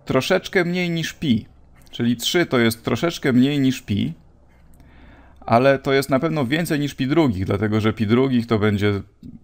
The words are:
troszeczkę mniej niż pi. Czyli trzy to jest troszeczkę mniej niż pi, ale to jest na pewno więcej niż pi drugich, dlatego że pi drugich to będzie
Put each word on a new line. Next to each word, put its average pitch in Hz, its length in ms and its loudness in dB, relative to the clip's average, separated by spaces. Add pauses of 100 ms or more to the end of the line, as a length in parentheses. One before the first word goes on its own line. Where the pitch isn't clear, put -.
troszeczkę 185 600 0
mniej 175 260 -4
niż 165 220 -6
pi. 110 340 -2 (440)
Czyli 120 260 -2
trzy 170 300 0
to 131 120 0
jest 113 260 0
troszeczkę 143 480 -2
mniej 139 280 4
niż 131 220 0
pi, 110 300 -4 (1300)
ale 131 380 4
to 135 140 -2
jest 139 180 0
na 135 80 2
pewno 156 280 -2
więcej 156 340 -2
niż 143 140 -4
pi 127 120 -4
drugich, 131 380 2
dlatego 107 360 0
że 107 120 0
pi 107 140 -4
drugich 120 400 2
to 113 120 0
będzie 101 440 0 (420)